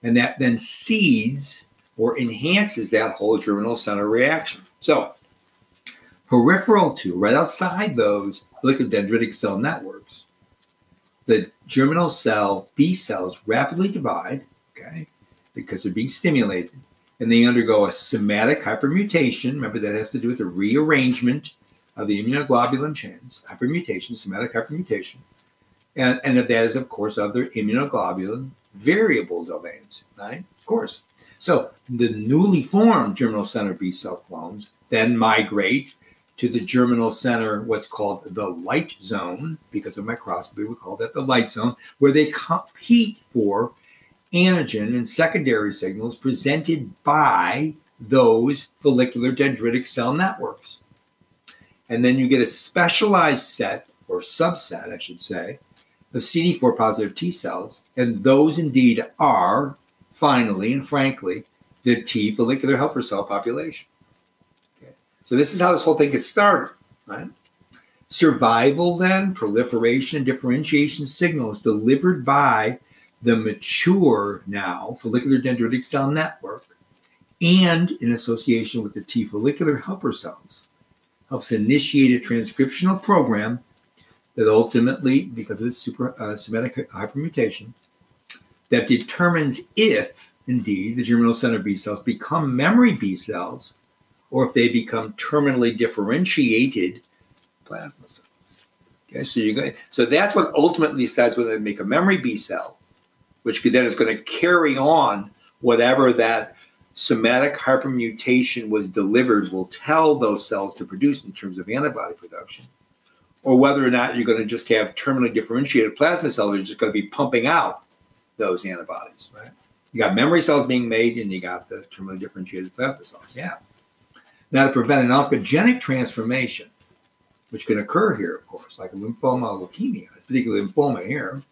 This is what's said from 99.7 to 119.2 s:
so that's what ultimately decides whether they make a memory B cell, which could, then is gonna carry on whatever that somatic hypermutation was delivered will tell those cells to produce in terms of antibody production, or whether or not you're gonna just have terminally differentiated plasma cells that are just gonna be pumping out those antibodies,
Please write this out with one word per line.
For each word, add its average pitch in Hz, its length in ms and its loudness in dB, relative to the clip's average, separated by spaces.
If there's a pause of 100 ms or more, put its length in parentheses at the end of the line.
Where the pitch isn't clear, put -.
so - 160 2
that's 170 300 2
what 170 180 0
ultimately 151 480 2
decides 120 340 2
whether 117 140 0
they 110 80 -2
make 104 220 -6
a 101 40 -6
memory 170 340 2
B 127 180 -2
cell, - 420 -8 (640)
which - 220 -4
could, 120 100 4
then 123 120 4
is 110 100 -2
gonna 110 240 0
carry 170 580 2
on 135 540 2 (300)
whatever 123 520 4
that 113 420 0 (380)
somatic 123 640 0
hypermutation 123 1120 0
was 107 180 0
delivered 104 640 2
will 92 140 -4
tell 156 480 2
those 110 340 -2
cells 98 280 -6
to - 100 -12
produce 127 380 -2
in 98 80 -18
terms 92 260 -12
of 90 100 -12
antibody 135 460 -4
production, - 520 -20 (760)
or 131 160 4
whether 139 260 6
or 127 60 4
not 123 260 0
you're 120 100 0
gonna 113 200 2
just 113 240 -6
have 107 240 2
terminally 127 400 -2
differentiated 117 640 0
plasma 170 340 0
cells 104 220 0
that 101 80 0
are 98 40 -6
just 104 140 -12
gonna 107 140 0
be 101 160 -2
pumping 123 400 -2
out - 340 0 (560)
those 95 260 -2
antibodies, - 720 -12